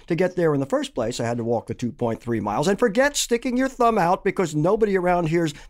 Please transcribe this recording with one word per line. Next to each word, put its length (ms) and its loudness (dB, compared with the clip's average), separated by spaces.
to 80 -2
get 220 0
there 160 2
in 80 0
the 60 -2
first 280 -4
place, 240 -4
I 60 -2
had 140 -2
to 60 -4
walk 220 -2
the 60 -6
two 200 -6
point 280 -4
three 200 -2
miles, 280 -2
and 100 2
forget 380 2
sticking 400 -2
your 140 0
thumb 260 2
out 260 2
because 320 -2
nobody 440 2
around 300 2
here's 260 0